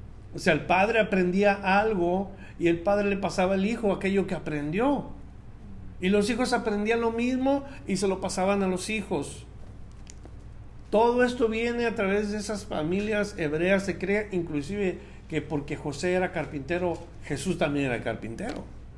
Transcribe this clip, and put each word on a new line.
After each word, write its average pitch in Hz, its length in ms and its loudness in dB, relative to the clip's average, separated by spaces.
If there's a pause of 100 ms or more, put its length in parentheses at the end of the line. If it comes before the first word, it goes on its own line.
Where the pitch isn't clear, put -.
(340)
O - 40 -8
sea, 170 140 4
el 143 140 2
padre 208 340 4
aprendía 196 540 4
algo 196 760 2 (280)
y 170 100 4
el 170 120 4
padre 202 280 2
le 202 80 2
pasaba 190 380 2
al 196 120 2
hijo 220 260 2
aquello 190 340 2
que 190 80 -2
aprendió. 160 760 0 (880)
Y 185 100 2
los 208 200 4
hijos 247 220 2
aprendían 214 480 2
lo 233 100 2
mismo 262 540 2 (240)
y 190 80 2
se 196 100 0
lo 190 140 0
pasaban 196 420 2
a 190 60 2
los 180 200 -2
hijos. 196 580 -4 (1400)
Todo 240 340 6
esto 247 240 2
viene 233 380 0
a 208 100 0
través 202 340 2
de 214 80 -2
esas 208 280 -4
familias 202 720 0
hebreas. 175 480 2
Se 180 140 -4
cree 202 320 0
inclusive 170 680 -2 (300)
que 151 140 -2
porque 147 340 -4
José 156 360 -2
era 185 180 2
carpintero, 170 680 -2 (260)
Jesús 156 340 -2
también 143 280 2
era 117 160 0
carpintero. 113 640 -6 (320)